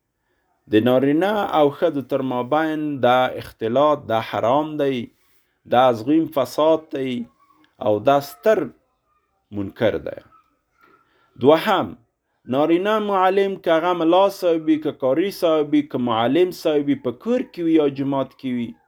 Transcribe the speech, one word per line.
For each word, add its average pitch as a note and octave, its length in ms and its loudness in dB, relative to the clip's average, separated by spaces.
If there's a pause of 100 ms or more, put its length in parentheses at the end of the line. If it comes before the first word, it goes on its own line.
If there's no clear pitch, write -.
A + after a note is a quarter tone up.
(680)
د G#2+ 60 -4 (100)
نارینه C#3+ 480 2 (200)
او D3+ 180 4
ښځو C#3+ 380 -2
تر C3+ 140 -2
مابین C#3+ 580 -2 (200)
دا B2 180 4 (160)
اختلاط C3 760 -2
دا A2+ 120 0
حرام A#2 560 0
دی، C#3 220 -2 (680)
دا A#2+ 220 4
عظیم C3+ 380 0
فساد D#3 540 0 (120)
دی C3+ 200 -6 (680)
او G#2+ 180 0
دا C3+ 220 4
ستر G#3+ 380 0 (960)
منکر G2+ 440 -2
دی. - 240 -8 (1160)
دوهم، D#3 580 2 (500)
نارینه E3 520 0
معلم G3 580 0
که E3+ 160 -2
هغه E3 200 0
ملا F3 360 2
صاحب E3+ 360 -2
وي، D#3 140 2
که D3+ 120 -4
قاري C#3+ 400 -2
صاحب D#3 420 0
وي، D3 100 2
که C#3+ 160 -6
معلم B2 520 0
صاحب D3+ 360 -2
وي، C#3+ 80 0
په B2+ 180 -6
کور A#3 280 -4
کې - 200 -10
وي E3 140 0
یا D#3 140 4
جومات C3+ 440 -4
کې - 220 -10
وي A#2+ 160 -6 (180)